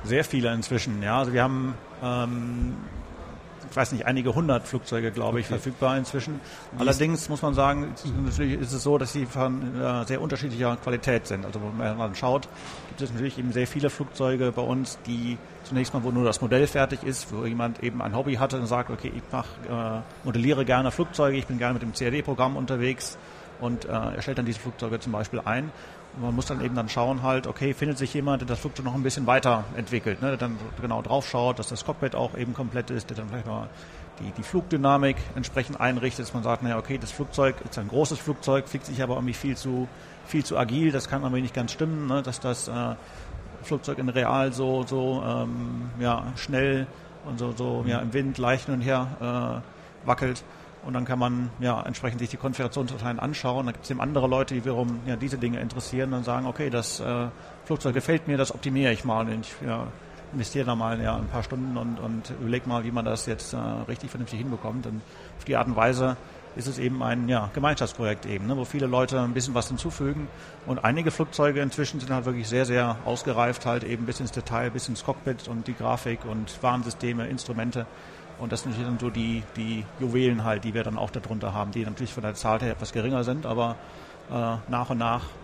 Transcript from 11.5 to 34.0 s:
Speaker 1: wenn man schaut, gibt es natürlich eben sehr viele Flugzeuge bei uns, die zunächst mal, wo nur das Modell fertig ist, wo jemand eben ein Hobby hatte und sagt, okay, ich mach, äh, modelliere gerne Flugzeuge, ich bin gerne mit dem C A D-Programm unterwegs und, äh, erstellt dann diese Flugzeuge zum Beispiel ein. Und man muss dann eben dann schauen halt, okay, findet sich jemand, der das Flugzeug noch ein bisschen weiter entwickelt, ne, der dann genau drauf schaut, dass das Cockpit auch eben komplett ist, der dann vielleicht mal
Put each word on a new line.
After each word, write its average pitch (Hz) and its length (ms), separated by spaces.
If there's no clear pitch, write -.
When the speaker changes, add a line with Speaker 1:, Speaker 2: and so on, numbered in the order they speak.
Speaker 1:
wenn 110 200
man 110 180
schaut, 131 320
gibt - 120
es 131 100
natürlich 127 280
eben 123 120
sehr 123 140
viele 143 240
Flugzeuge 131 600
bei 123 100
uns, 127 460
die 120 320
zunächst 127 320
mal, 120 80
wo 123 80
nur 120 140
das 110 160
Modell 127 260
fertig 135 360
ist, 131 300
wo 110 120
jemand 117 360
eben 120 200
ein 104 140
Hobby 135 200
hatte 135 240
und 120 80
sagt, 123 240
okay, 120 240
ich 120 160
mach, 127 140
äh, 113 320
modelliere 131 420
gerne 127 260
Flugzeuge, 147 460
ich 123 100
bin 123 100
gerne 120 160
mit 117 80
dem 113 140
C 123 120
A 120 40
D-Programm 135 460
unterwegs 127 600
und, 120 260
äh, - 40
erstellt 113 480
dann 123 80
diese 117 140
Flugzeuge 113 400
zum 120 140
Beispiel 107 300
ein. 131 280
Und 127 80
man 120 100
muss 127 120
dann 135 160
eben 127 140
dann 113 120
schauen 127 360
halt, 131 220
okay, 139 280
findet 147 240
sich 131 160
jemand, 139 280
der 127 60
das 120 120
Flugzeug 135 260
noch 127 100
ein 135 80
bisschen 131 240
weiter 120 380
entwickelt, 107 460
ne, 135 80
der 131 80
dann 117 200
genau 117 200
drauf 127 260
schaut, 123 320
dass 131 80
das 113 160
Cockpit 151 320
auch 123 220
eben 123 160
komplett 120 360
ist, 120 200
der 113 80
dann 110 100
vielleicht 117 200
mal 110 200